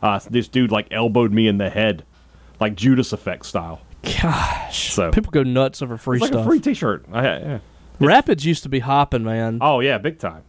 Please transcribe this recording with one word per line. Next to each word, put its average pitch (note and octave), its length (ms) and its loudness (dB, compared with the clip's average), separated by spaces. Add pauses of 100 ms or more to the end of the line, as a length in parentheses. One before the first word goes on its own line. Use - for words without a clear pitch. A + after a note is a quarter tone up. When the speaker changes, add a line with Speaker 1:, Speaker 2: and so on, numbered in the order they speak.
Speaker 1:
uh, G2+ 180 2 (100)
this A2+ 180 0
dude, B2+ 220 2
like, G#2+ 220 0
elbowed A2+ 400 2
me A2 160 4
in G2+ 100 2
the G2 120 -2
head, G#2 340 -2 (560)
like, G#2+ 160 -2
Judas B2 360 2
Effect - 340 -8
style. E2 340 -8 (420)
Speaker 2:
Gosh, - 680 -4
Speaker 1:
So F2 180 -2
Speaker 2:
people A2 200 0
go C#3+ 120 2
nuts C3 400 0
over A#2+ 160 -8
free B2+ 180 -2
Speaker 1:
it's B2 60 0
like C4 100 0
Speaker 2:
stuff. A3+ 140 0
Speaker 1:
a - 20 0
free D#4+ 120 4
T-shirt. A#2 520 -2
I, A2+ 100 -2
yeah. B2+ 360 -2 (400)
Speaker 2:
Rapids D3+ 480 4
used E3 160 0
to C#3 80 -10
be C3+ 80 0
hopping, C3+ 460 2
man. A2+ 360 -2
Speaker 1:
Oh C3+ 200 4
yeah, C3 180 2
big D3+ 200 -6
time. D#2+ 300 -8